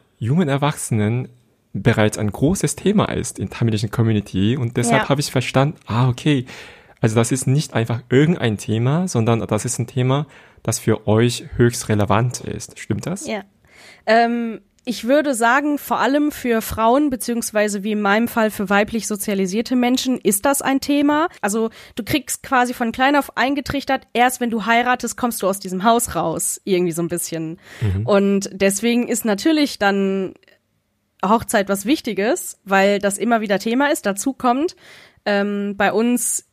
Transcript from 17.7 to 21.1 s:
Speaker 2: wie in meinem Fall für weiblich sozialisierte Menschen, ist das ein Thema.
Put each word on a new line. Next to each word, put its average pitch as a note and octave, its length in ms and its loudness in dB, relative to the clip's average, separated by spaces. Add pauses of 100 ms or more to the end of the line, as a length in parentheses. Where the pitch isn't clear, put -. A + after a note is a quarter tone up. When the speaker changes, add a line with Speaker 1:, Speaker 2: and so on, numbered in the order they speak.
Speaker 2:
wie G#3+ 100 -2
in G#3+ 100 -2
meinem G#3 260 2
Fall A3 220 0
für G3+ 200 -4
weiblich G#3 360 0
sozialisierte G3+ 680 -2
Menschen, B3 420 0
ist - 280 0
das C#4 160 0
ein C4+ 180 0
Thema. D4 480 2 (140)